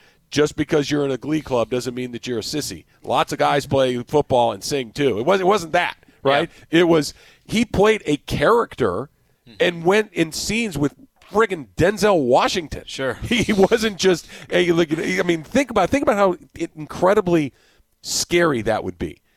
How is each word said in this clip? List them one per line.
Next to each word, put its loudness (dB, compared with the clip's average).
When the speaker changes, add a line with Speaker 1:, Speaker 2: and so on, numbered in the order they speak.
Speaker 1:
just 0
because -2
you're 0
in -2
a -4
glee -4
club -2
doesn't -4
mean -8
that -10
you're -4
a -6
sissy." -8
Lots -2
of -6
guys 0
play 0
football 0
and -12
sing, -6
too. 0
It -4
wasn't, 2
it 6
wasn't 0
that, -2
right? 2
Speaker 2:
Yeah. 4
Speaker 1:
It 4
was, 2
he 0
played 2
a 0
character -2
Speaker 2:
Mm-hmm. -20
Speaker 1:
and -2
went 2
in 0
scenes -4
with -2
friggin' -2
Denzel 2
Washington. 0
Speaker 2:
Sure. -6
Speaker 1:
<laughs> -16
He 0
wasn't 2
just 0
a, 2
like, 0
I -2
mean, -2
think 0
about, 0
think 0
about 2
how 2
i-, -4
incredibly 2
scary 0
that -2
would -8
be. -8